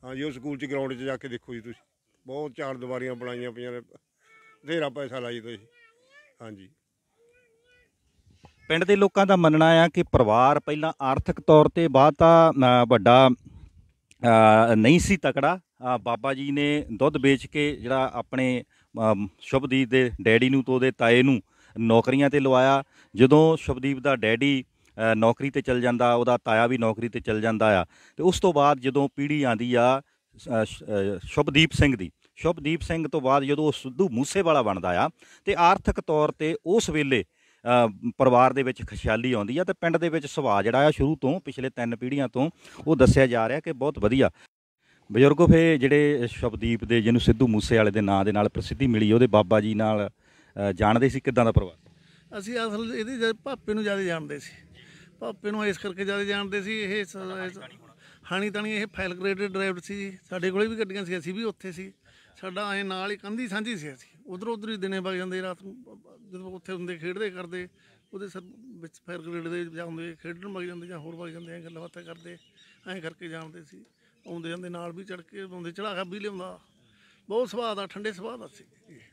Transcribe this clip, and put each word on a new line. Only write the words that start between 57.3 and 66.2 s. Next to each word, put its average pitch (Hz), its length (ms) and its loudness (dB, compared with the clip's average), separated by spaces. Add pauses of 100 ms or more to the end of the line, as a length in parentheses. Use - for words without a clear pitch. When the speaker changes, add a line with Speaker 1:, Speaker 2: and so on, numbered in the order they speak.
Speaker 3:
ਇਸ 185 120 -14 (720)
ਹਾਣੀ 196 180 -4
ਤਾਣੀ 208 220 -8
ਇਹ 214 140 -6
ਫਾਈਲ 185 280 -8
ਕ੍ਰੇਡਿਟ 190 360 -6
ਡਰਾਈਵਰ 190 300 -6
ਸੀ 196 160 -14
ਜੀ। 196 220 -12 (120)
ਸਾਡੇ 185 200 -4
ਕੋਲੇ 202 160 -2
ਵੀ 226 120 -8
ਗੱਡੀਆਂ 202 260 -6
ਸੀ, 180 140 -8
ਅਸੀਂ 170 160 -10
ਵੀ 226 100 -8
ਉੱਥੇ 190 280 -10
ਸੀ। 190 200 -16 (480)
ਸਾਡਾ 196 340 -8
ਐਂ 202 100 -6
ਨਾਲ 190 260 -8
ਹੀ 202 60 -8
ਕੰਧੀ 214 320 -10
ਸਾਂਝੀ 214 280 -8
ਸੀ। 147 180 -14
ਅਸੀਂ - 320 -20
ਉੱਧਰੋਂ 190 260 -12
ਉੱਧਰ 214 180 -12
ਹੀ 220 60 -10
ਦਿਨੇ 190 220 -8
ਵਗ 185 160 -8
ਜਾਂਦੇ, 185 280 -8
ਰਾਤ 180 200 -12
ਨੂੰ 196 200 -20
ਬ-, - 20 -20
ਬ-, - 480 -20